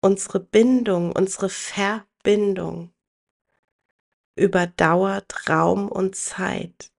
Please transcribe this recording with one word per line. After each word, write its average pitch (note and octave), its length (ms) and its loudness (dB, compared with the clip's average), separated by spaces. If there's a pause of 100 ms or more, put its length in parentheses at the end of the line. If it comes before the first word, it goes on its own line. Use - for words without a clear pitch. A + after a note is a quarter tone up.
Unsere G3 380 0
Bindung, G#3+ 720 2
unsere F#3+ 380 0
Verbindung G3 1400 -2 (1400)
überdauert F3+ 1120 0
Raum F3+ 400 2
und F#3+ 260 -4
Zeit. - 840 -8